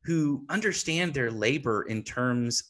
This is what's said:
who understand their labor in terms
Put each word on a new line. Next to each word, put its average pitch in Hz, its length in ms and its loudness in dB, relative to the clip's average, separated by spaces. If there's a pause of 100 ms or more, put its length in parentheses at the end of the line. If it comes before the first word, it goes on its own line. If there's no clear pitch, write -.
who 147 460 0
understand 175 640 0
their 123 180 0
labor 113 520 2
in 107 200 -4
terms 123 680 0